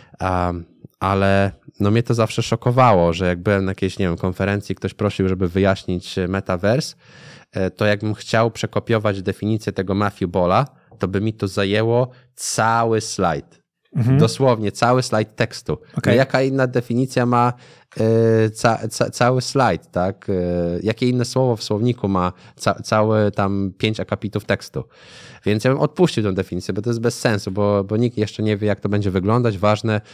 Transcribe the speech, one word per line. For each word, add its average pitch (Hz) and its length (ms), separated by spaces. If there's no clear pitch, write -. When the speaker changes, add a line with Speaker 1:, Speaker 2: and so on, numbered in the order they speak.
Speaker 1:
Am, 87 460
ale 98 520
no 101 120
mnie 117 120
to 123 100
zawsze 113 300
szokowało, 113 720
że 90 140
jak 90 160
byłem 98 220
na 95 60
jakiejś, 95 280
nie 98 60
wiem, 85 120
konferencji, 95 580
ktoś - 180
prosił, 98 340
żeby 92 200
wyjaśnić, 92 720
e, 92 100
metaverse, 98 680
e, 92 200
to - 140
jakbym 104 280
chciał 113 380
przekopiować 107 720
definicję 104 520
tego 95 220
Matthew 98 340
Balla, 92 360
to 95 80
by 95 140
mi 110 120
to 104 140
zajęło 110 600
cały 113 640
slajd. 82 580
Speaker 2:
Mhm. 127 220
Speaker 1:
Dosłownie 113 540
cały 123 320
slajd 110 320
tekstu. - 380
Speaker 2:
Okej. - 400
Speaker 1:
No 117 40
jaka 131 240
inna 135 260
definicja 123 580
ma, 120 280
e, 113 500
ca-, 113 380
ca-, - 220
cały 127 320
slajd, 117 500
tak? 92 380
E, 104 40
jakie 110 260
inne 123 160
słowo 127 300
w 110 80
słowniku 110 440
ma 90 260
ca-, - 280
cały 107 480
tam 98 460
pięć 110 220
akapitów 101 460
tekstu? - 380
Więc 107 180
ja 127 80
bym 139 80
odpuścił 151 440
tę 101 100
definicję, 92 400
bo 101 80
to 113 80
jest 117 120
bez 117 180
sensu, 104 320
bo, 101 320
bo 107 140
nikt 120 200
jeszcze 107 260
nie 107 140
wie, 104 100
jak 101 120
to 104 100
będzie 101 220
wyglądać. 104 460
Ważne, 104 440